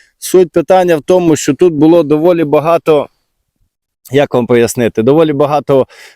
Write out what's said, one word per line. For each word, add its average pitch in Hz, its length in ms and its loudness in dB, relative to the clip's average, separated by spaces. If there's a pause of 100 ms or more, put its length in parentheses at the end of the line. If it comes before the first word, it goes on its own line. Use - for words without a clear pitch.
(180)
суть 180 340 0
питання 175 440 0
в 139 60 -6
тому, 175 340 0
що - 180 -4
тут 175 200 0
було 160 280 2
доволі 156 420 0
багато, 151 640 -2 (1040)
як 139 220 -2
вам 123 120 0
пояснити, 117 560 -2
доволі 151 300 2
багато 139 540 -2 (300)